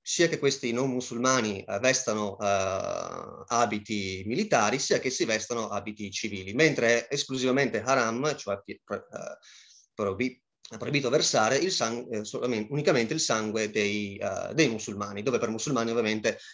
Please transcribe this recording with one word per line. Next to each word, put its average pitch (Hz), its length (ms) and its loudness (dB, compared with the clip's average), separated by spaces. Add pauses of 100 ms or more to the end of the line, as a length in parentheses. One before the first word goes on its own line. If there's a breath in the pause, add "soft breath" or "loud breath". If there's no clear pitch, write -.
sia - 260 2
che 160 100 -2
questi 135 340 0
non 131 180 2
musulmani, 120 720 0
eh, 101 160 -4
vestano, 107 600 0
eh, 95 1080 -2
abiti 104 800 0
militari, 127 520 2
sia - 200 2
che 131 120 -2
si 123 140 0
vestano 110 440 -2
abiti 104 420 -6
civili, 98 420 -6
mentre 123 540 4
è 135 80 -6
esclusivamente 127 640 0
haram, 127 560 0
cioè 101 260 -6
pi-, - 220 -12
pro-, - 240 -8
eh, - 300 -12 (560 loud breath)
proibi-, 107 480 -2 (260)
è 113 80 -16
proibito 139 320 0
versare 120 480 4
il 175 160 2
sang-, 120 400 -2
eh, 107 120 -2
solamen-, 117 460 -2
unicamente 143 440 2
il 156 60 -2
sangue 110 500 0
dei, 104 460 -2
eh, 98 360 -4
dei 131 160 4
musulmani, 104 540 -6
dove 120 160 0
per 113 100 0
musulmani 117 420 0
ovviamente 110 480 0 (160 loud breath)